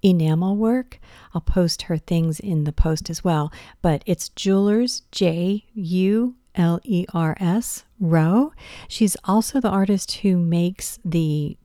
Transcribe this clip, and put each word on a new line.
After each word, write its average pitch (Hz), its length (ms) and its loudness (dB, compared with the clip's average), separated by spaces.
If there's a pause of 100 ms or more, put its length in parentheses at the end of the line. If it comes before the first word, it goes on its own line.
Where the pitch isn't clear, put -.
enamel 175 540 2
work. 233 440 -2 (360)
I'll 170 60 -4
post - 420 0
her 165 140 -4
things 165 420 -2
in 165 240 -2
the 147 80 -2
post 160 400 -2
as - 120 -10
well, 151 280 0 (320)
but 156 240 2
it's - 220 -2
Jewelers, 208 840 0
J 180 640 0
U 202 640 0 (200)
L 170 280 2
E 185 300 0
R 165 260 0
S, 190 440 -2 (160)
Row. 175 540 2 (340)
She's - 380 0
also 220 340 0
the 226 100 0
artist 196 500 0
who 190 180 2
makes 170 680 -2
the 156 600 -2